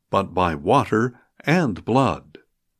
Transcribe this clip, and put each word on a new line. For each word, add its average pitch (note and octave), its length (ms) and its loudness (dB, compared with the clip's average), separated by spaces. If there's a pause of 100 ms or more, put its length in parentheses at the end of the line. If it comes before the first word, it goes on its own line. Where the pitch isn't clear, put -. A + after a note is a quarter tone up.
(100)
but F#2+ 240 -2
by F2+ 200 0
water A2 640 0 (280)
and C#3 360 0
blood. G#2+ 540 -2 (440)